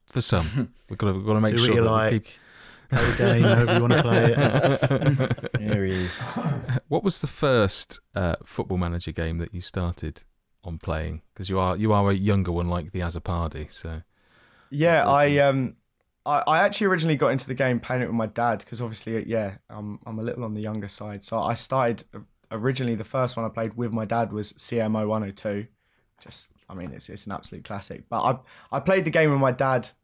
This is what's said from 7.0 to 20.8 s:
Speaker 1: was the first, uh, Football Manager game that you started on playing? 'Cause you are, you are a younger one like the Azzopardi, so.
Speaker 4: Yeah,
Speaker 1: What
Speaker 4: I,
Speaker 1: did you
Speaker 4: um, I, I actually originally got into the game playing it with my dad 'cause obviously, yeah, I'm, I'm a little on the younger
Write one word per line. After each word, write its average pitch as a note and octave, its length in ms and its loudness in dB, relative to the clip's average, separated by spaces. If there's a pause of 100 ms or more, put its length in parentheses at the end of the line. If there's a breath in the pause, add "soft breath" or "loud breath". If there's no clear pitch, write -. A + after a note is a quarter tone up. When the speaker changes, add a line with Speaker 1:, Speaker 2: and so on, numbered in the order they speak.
Speaker 1:
was G3 180 -2
the D3 60 -4
first, - 720 2 (140)
uh, F2+ 220 0 (100)
Football - 320 -4
Manager E2+ 340 -2
game E2 280 -4
that E2 140 -8
you F2 80 -8
started F2 600 -6 (420)
on E2 140 -8
playing? D#2+ 440 -6 (120)
'Cause F#2+ 160 -10
you F#2+ 80 0
are, F#2 180 2
you G#2+ 160 2
are G2+ 200 4
a - 20 4
younger G2 380 2
one E2+ 180 -2
like F2 220 -4
the F#2 80 -6
Azzopardi, E2+ 720 -4
so. D#2+ 320 -12 (680 soft breath)
Speaker 4:
Yeah, D#3 360 4
Speaker 1:
What C#3 80 4
Speaker 4:
I, C#3+ 140 6
Speaker 1:
did D3 80 2
you C#3+ 80 6
Speaker 4:
um, C3+ 320 2 (500)
I, C#3+ 200 0
I D#3 140 4
actually G3+ 280 2
originally E3 280 2
got C3 140 2
into C3 180 -2
the C3 80 -6
game B2+ 240 2
playing B2+ 240 -2
it - 40 -4
with G#2 80 -4
my A2 120 0
dad A#2 360 -2
'cause A2+ 160 -14
obviously, A2+ 480 -6
yeah, G#2 280 -2 (160)
I'm, G#2 340 -10
I'm A2 140 -8
a A2 40 -6
little A#2 200 -6
on G#2+ 100 -8
the G#2+ 80 -6
younger G#2+ 260 -6